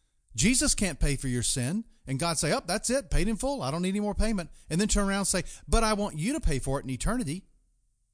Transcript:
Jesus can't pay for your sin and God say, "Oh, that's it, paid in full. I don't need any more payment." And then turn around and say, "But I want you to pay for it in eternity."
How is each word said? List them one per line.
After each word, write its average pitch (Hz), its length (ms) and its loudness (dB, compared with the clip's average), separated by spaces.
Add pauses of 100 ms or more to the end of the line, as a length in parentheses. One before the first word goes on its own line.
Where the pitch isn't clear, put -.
(360)
Jesus 247 380 4
can't - 260 -2
pay 143 160 4
for 131 120 -4
your 123 140 0
sin 143 420 -2 (220)
and 131 120 -2
God 170 200 -2
say, 160 140 0
"Oh, 254 140 0
that's 208 240 -2
it, 262 200 -2
paid 185 180 4
in 220 80 0
full. 175 260 -4
I 131 80 -2
don't 170 120 -2
need 185 80 0
any 208 100 0
more 208 140 -2
payment." 208 360 0 (180)
And 165 120 2
then 214 80 2
turn 202 200 2
around 196 120 0
and 180 80 0
say, 180 160 0 (220)
"But 226 180 4
I 220 80 4
want 202 260 -2
you 202 140 -2
to 311 80 -4
pay 147 180 2
for 135 200 -2
it 117 60 -10
in 131 60 -6
eternity." 180 540 -2 (680)